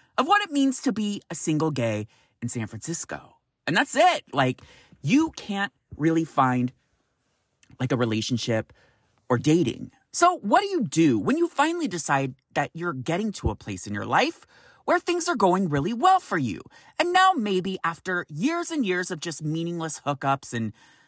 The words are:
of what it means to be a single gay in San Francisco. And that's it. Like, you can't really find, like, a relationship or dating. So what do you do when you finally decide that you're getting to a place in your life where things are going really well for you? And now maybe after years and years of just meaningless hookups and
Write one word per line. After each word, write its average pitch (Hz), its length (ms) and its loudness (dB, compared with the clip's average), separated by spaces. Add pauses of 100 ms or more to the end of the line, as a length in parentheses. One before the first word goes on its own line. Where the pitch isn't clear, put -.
(180)
of 254 80 0
what 403 160 4
it 392 80 -6
means 277 320 2
to 247 120 0
be 208 360 -4
a 170 60 -10
single 156 340 0
gay 113 380 -2 (340)
in 120 60 -6
San 120 180 -6
Francisco. - 720 -10 (320)
And 151 80 0
that's 254 200 0
it. 330 360 4
Like, 131 300 0 (400)
you 294 340 2
can't 196 380 -6 (240)
really 165 260 2
find, 127 480 2 (1080)
like, 131 140 -4
a 135 60 2
relationship 110 720 -2 (580)
or 123 80 2
dating. 151 540 2 (220)
So 349 240 4
what 240 240 4
do 415 60 -4
you 370 160 -2
do 147 360 4
when 196 180 0
you 339 120 0
finally 320 400 0
decide 143 460 -2 (180)
that 147 200 -2
you're 170 200 -6
getting 165 400 -4
to - 160 -4
a 104 60 -4
place - 300 -10
in 104 80 -8
your 104 120 -6
life 185 420 0 (380)
where 311 120 4
things 349 300 -2
are 349 80 0
going 190 320 2
really 147 260 0
well 359 280 4
for - 160 -4
you? 110 240 -2 (360)
And 349 140 0
now 370 220 6
maybe 190 500 -2
after 175 460 -4
years 311 420 -2
and 294 140 -2
years 180 260 -2
of 175 80 -6
just 165 240 -8
meaningless 165 640 -4
hookups 139 480 -2
and 113 180 -4 (360)